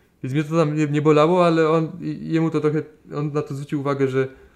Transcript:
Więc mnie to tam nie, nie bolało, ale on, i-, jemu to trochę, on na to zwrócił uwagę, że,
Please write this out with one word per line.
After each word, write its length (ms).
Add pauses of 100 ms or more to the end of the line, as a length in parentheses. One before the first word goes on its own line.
(220)
Więc 120
mnie 100
to 120
tam 200
nie, 100
nie 160
bolało, 440
ale 220
on, 320
i-, 320
jemu 180
to 100
trochę, 220 (320)
on 180
na 100
to 120
zwrócił 260
uwagę, 280
że, 200 (280)